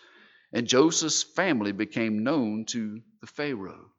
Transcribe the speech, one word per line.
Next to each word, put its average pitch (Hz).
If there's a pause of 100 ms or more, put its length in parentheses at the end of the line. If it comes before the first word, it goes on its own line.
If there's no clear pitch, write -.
(520)
and 107
Joseph's 156
family 127
became 107
known 113
to 110 (200)
the 123
Pharaoh." 95